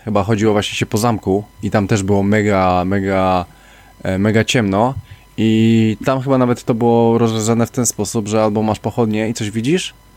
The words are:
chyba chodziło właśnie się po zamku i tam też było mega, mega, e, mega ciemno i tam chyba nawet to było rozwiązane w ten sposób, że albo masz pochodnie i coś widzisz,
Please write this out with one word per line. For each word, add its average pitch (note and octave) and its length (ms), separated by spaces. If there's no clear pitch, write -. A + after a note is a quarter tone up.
chyba G2+ 200
chodziło G#2+ 280
właśnie G#2 240
się A2 100
po A2+ 120
zamku G#2 460
i G#2 80
tam G#2 160
też G#2 160
było G2 200
mega, G2 600
mega, F#2+ 600
e, F#2+ 160
mega G#2 260
ciemno A2 500
i A2 680
tam C3+ 160
chyba C3 180
nawet B2 260
to C3 100
było A#2 440
rozwiązane A2+ 480
w - 40
ten A#2+ 160
sposób, G#2 420
że A2 140
albo G#2+ 200
masz G#2+ 160
pochodnie A2 500
i A#2 60
coś G#2+ 160
widzisz, B2 440